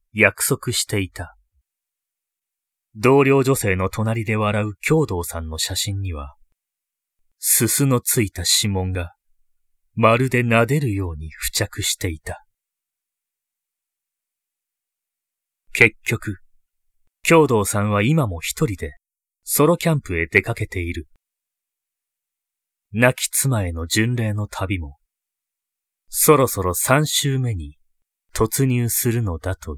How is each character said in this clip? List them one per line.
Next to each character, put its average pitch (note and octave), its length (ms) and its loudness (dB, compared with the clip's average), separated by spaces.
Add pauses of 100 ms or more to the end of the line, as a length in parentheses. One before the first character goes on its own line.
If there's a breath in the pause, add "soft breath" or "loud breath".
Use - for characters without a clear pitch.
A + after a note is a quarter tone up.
(120)
約 G#2 320 2
束 - 280 -2
し - 120 -2
て G#2 160 -4
い F#2 100 -4
た。 - 260 -14 (1600)
同 C3 260 6
僚 C3+ 220 4
女 C3+ 100 4
性 G2 220 0
の F#2 120 -2
隣 A2+ 360 -2
で A2 100 -2
笑 G#2 300 0
う G#2 160 -6
兵 D#3 280 2
藤 F2+ 140 -4
さ - 160 -8
ん D#2+ 100 -8
の D#2 80 -10
写 - 200 -4
真 G2 240 -4
に F#2+ 120 -6
は、 C#2+ 220 -12 (1040)
す - 300 0
す C#3+ 180 0
の B2+ 140 2
つ - 200 -2
い G#2 120 -2
た F2+ 100 -10
指 - 260 0
紋 F#2 240 -2
が、 F2 220 -8 (800)
ま A2+ 220 6
る C3 120 2
で B2 140 2
撫 A#2 240 4
で C#3+ 140 0
る B2+ 120 -2
よ F#2+ 200 -4
う D#2 40 -10
に D#2 140 -12
付 - 220 -8
着 - 300 -6
し - 120 -2
て - 160 -4
い D#2+ 80 -10
た。 - 260 -12 (3250)
結 A#2 300 2
局、 - 380 -8 (840)
兵 D#3+ 240 6
藤 A2 180 2
さ G#2 160 -2
ん G#2 100 0
は G#2 120 2
今 D3 240 2
も E2+ 140 -6
一 - 260 -4
人 G#2 100 -6
で、 D2+ 200 -10 (480)
ソ - 220 2
ロ E3+ 100 4
キ E3+ 120 -2
ャ D#3+ 60 2
ン C#3+ 60 0
プ - 180 -6
へ E2 80 0
出 G2 160 2
か A#2 120 -6
け G#2+ 120 -4
て - 140 -8
い E2+ 120 -6
る。 D#2 140 -10 (1900)
亡 B2 220 4
き - 140 -6
妻 A#2+ 360 0
へ E2+ 80 -4
の E2 140 -6
巡 A2 300 0
礼 A2 180 -2
の G#2 140 -4
旅 F#2+ 300 -6
も、 D2 200 -12 (1120)
そ - 280 4
ろ C3 120 2
そ - 120 -4
ろ F2+ 140 0
三 C#3+ 320 2
週 C3+ 320 -2
目 B2 160 -2
に D#2 240 -10 (560)
突 A2 300 0
入 B2 240 0
す - 240 0
る A#2 100 0
の F2+ 160 -4
だ F#2 160 -4
と D#2 240 -10